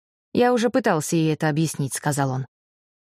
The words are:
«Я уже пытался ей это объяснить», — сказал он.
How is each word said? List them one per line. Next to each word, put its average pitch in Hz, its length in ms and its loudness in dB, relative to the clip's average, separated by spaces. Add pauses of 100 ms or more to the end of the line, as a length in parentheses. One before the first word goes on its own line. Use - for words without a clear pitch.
(340)
«Я 247 200 4
уже 240 160 2
пытался 196 460 0
ей 156 180 2
это 156 160 -2
объяснить», — 151 460 -2
сказал 139 360 -2
он. 131 140 -6 (600)